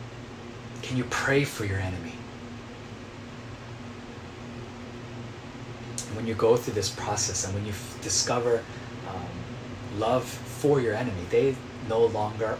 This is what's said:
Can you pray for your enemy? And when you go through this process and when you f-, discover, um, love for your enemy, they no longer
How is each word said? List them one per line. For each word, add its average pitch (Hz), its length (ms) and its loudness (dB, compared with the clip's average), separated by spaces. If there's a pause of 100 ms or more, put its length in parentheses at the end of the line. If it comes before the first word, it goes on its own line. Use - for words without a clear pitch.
(800)
Can 127 160 -2
you 123 80 2
pray 143 380 4
for 113 220 -2
your 98 140 0
enemy? 90 340 -2 (4000)
And - 80 -4
when 113 120 -2
you 113 60 0
go 113 220 8
through 120 180 2
this 101 160 2
process - 560 0
and 98 80 -2
when 101 120 -2
you 107 60 -2
f-, - 300 -8
discover, 120 640 2 (440)
um, - 920 -6
love 120 240 6
for - 580 4
your 110 120 4
enemy, 107 360 0
they 131 260 8 (320)
no 113 180 8
longer 110 540 2